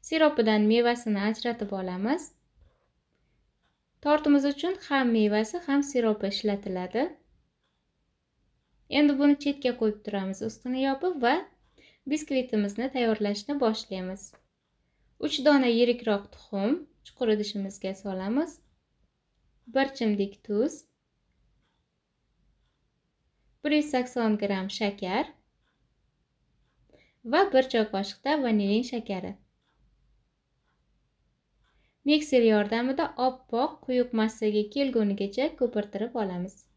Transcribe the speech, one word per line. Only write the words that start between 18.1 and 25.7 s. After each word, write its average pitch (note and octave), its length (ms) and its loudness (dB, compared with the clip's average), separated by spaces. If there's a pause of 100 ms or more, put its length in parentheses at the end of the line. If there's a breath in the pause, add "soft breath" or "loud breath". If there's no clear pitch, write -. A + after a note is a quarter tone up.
Bir C4+ 240 0
chimdik G3+ 360 0 (140)
tuz, A3 260 0 (3000)
bir D4 120 2
yuz D4 180 2
sakson A#3+ 480 0
gram G3 260 0 (100)
shakar G3+ 520 -2 (1900 soft breath)